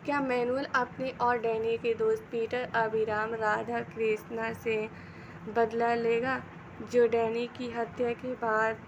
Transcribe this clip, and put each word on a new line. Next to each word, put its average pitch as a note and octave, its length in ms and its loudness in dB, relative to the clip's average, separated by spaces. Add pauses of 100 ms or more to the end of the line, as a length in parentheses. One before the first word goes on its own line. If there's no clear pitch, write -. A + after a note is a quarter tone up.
क्या C#4+ 160 2
मैनुअल B3+ 440 2
अपने B3+ 460 -2
और B3 280 2
डैनी A3+ 400 0
के A3+ 160 2
दोस्त A3 280 2
पीटर A#3 520 -2
अभिराम A3 600 0
राधा A3 460 0
कृष्णा A3+ 720 -2
से A3 360 -2 (600)
बदला A#3 460 2
लेगा, A#3 480 0 (500)
जो A#3+ 140 8
डैनी A#3 400 2
की A#3+ 240 -8
हत्या A#3 420 -2
के B3+ 200 -6
बाद A3 560 0